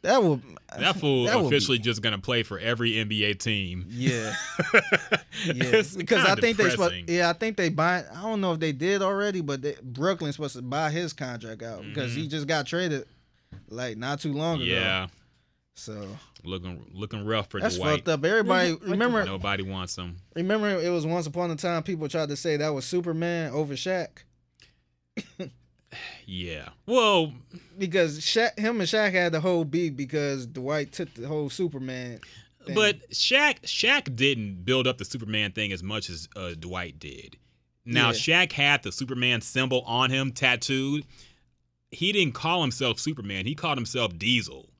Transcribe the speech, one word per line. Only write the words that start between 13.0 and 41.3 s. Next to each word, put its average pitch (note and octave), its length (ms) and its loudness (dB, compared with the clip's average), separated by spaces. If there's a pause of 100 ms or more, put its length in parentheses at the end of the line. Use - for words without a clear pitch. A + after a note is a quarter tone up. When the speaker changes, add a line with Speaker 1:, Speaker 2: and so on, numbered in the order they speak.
Speaker 1:
like, A#2 280 -8
not C3+ 240 -4
too D3 120 -2
long D#3 300 0
ago. - 20 -2
Speaker 2:
Yeah. F#2 420 2 (680)
Speaker 1:
So G#2 320 -12 (380)
Speaker 2:
Looking, F2+ 400 -10 (100)
looking G#2 320 -8
rough G#2+ 240 -2
for G2+ 100 -6
Speaker 1:
that's F#2 160 -2
Speaker 2:
Dwight. D3 200 0
Speaker 1:
fucked E3 120 -4
up. D3+ 160 0
Everybody, F#3 460 4
Speaker 3:
<laughs> - 20 0
Fucked E3 120 -6
up. F#3+ 60 -4
Speaker 1:
remember, A3 340 2
Speaker 2:
Nobody G2 400 -2
wants F#2+ 340 -6
him. F2 180 -8 (180)
Speaker 1:
remember G#3 340 0
it F3 220 0
was E3 160 2
once E3 200 0
upon E3+ 240 -2
a D#3+ 60 -2
time E3+ 260 0
people D#3 260 -4
tried D#3 200 0
to C#3+ 80 -4
say D#3 220 0
that D3+ 160 2
was C3 100 -4
Superman E3+ 680 0
over C#3+ 220 -2
Shaq. F#3 340 -2 (1080)
<laughs> - 340 -12 (760)
Speaker 2:
Yeah. F2+ 440 -8 (160)
Well, G3+ 460 4 (460)
Speaker 1:
Because E3+ 400 2
Shaq, A3+ 400 2
him A3 220 0
and E3+ 80 0
Shaq G#3 240 2
had F3 200 4
the D#3+ 80 0
whole F3 240 2
beef D#3 320 0
because C#3 500 -2
Dwight C#3+ 460 -4
took D#3+ 220 -8
the A#2 140 -10
whole D3+ 220 -2
Superman B2+ 680 -4 (480)
thing. F3 80 -6
Speaker 2:
but G#3 360 4
Shaq, C#4+ 520 4
Shaq A3+ 540 0
didn't G#2+ 480 0
build B2+ 240 2
up B2+ 100 -2
the - 60 -10
Superman G#2+ 480 -2
thing G#2+ 200 -2
as F2 100 -6
much G2+ 280 -6
as, D#2+ 240 -10
uh, F2+ 240 -8
Dwight F2 400 -8
did. - 380 -16 (480)
Now, A#2+ 240 4
Speaker 1:
Yeah. A2+ 60 2 (320)
Speaker 2:
Shaq - 60 -12
had C#3+ 300 4
the G2 80 -6
Superman B2 500 0
symbol B2+ 420 0
on B2 280 2
him C3+ 220 0
tattooed. C3+ 720 0 (840)